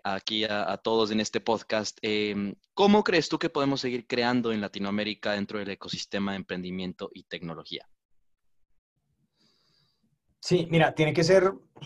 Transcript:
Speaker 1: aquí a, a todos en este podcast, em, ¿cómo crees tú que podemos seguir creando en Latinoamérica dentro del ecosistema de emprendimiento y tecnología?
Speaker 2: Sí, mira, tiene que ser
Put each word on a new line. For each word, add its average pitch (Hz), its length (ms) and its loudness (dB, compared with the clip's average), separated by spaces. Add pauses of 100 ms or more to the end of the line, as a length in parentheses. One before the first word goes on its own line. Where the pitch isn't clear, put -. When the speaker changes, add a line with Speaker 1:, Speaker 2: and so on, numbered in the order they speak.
Speaker 1:
aquí 107 400 -2
a, 104 260 -2
a 98 80 -4
todos 113 320 2
en 107 80 0
este 107 220 -2
podcast, 107 640 -2
em, 104 520 -2 (180)
¿cómo 202 300 6
crees 175 260 2
tú 160 100 -2
que 165 120 -2
podemos 139 300 0
seguir 123 260 -4
creando 120 460 0
en 107 80 -2
Latinoamérica 101 720 -4
dentro 101 260 -4
del 98 120 -8
ecosistema - 600 -6
de 98 60 -4
emprendimiento 92 760 -8
y 90 120 -20
tecnología? 82 600 -12 (2500)
Speaker 2:
Sí, - 320 2
mira, 160 240 6
tiene 156 180 2
que 165 120 2
ser 185 280 6 (340)